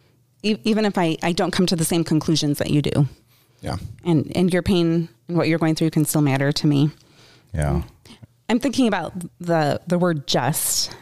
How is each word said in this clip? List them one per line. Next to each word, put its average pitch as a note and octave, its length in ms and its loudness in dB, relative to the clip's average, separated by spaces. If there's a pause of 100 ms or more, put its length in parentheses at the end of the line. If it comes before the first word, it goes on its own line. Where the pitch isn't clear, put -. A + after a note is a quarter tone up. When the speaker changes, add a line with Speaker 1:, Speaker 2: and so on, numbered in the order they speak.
(420)
Speaker 1:
e-, G#3 220 0
even G#3+ 220 0
if G3 100 -2
I, E3+ 260 0
I E3+ 100 -2
don't F3 180 -2
come F#3 160 2
to F3+ 100 0
the D#3+ 80 -2
same E3+ 200 0
conclusions D3+ 520 0
that - 140 -4
you D3 100 2
do. C#3+ 260 2 (560)
Speaker 2:
Yeah. C#2+ 140 -6 (280)
Speaker 1:
And, D#3+ 300 0
and F3+ 160 2
your F3 120 0
pain E3+ 480 2 (180)
and F3 80 -4
what D#3+ 100 2
you're D#3+ 120 2
going D#3+ 160 0
through D#3+ 160 0
can D3+ 160 0
still D#3 160 0
matter C#3 280 2
to - 160 -2
me. D3 260 4 (600)
Speaker 3:
Yeah. D2 300 0 (640)
Speaker 1:
I'm A#3 100 2
thinking B3+ 300 0
about F#3+ 240 -4 (260)
the, D#3+ 480 0
the F3+ 120 0
word E3+ 280 0
just. - 760 -2